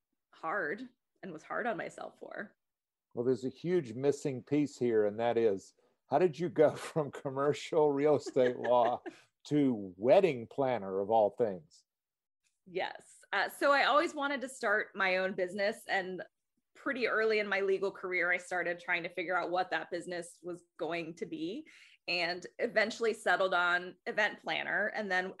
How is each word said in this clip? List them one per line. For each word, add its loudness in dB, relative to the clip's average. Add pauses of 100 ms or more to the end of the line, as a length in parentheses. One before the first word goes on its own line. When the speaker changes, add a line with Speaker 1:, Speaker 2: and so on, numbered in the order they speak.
(320)
Speaker 1:
hard -6 (340)
and -12
was -14
hard -4
on -2
myself -10
for. -14 (580)
Speaker 2:
Well, -4
there's 0
a -4
huge -2
missing -2
piece 0
here, 4
and -2
that 2
is, 2 (340)
how 2
did 2
you -2
go 6
<laughs> -8
from -4
commercial 2
real 4
estate 2
law 4
Speaker 1:
<laughs> -18
Speaker 2:
to 2
wedding 4
planner -2
of -2
all 6
things? -4 (840)
Speaker 1:
Yes. -10 (120)
Uh, 0
so 2
I 4
always 2
wanted -4
to -8
start -2
my 0
own -2
business, -2 (120)
and -4 (520)
pretty -4
early 0
in -2
my 0
legal 0
career, -2
I 0
started -4
trying -4
to -8
figure -4
out -2
what -2
that -4
business -8
was -12 (140)
going -6
to -8
be, -8 (420)
and -4 (120)
eventually -2
settled 0
on 0 (100)
event -2
planner. -4
And -4
then -2